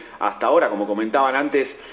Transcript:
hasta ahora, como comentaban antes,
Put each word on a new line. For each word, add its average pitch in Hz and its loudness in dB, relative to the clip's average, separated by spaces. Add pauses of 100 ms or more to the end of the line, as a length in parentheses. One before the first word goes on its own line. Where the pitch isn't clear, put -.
(180)
hasta 104 -2
ahora, 143 4
como 104 -2
comentaban 113 0
antes, 143 0 (140)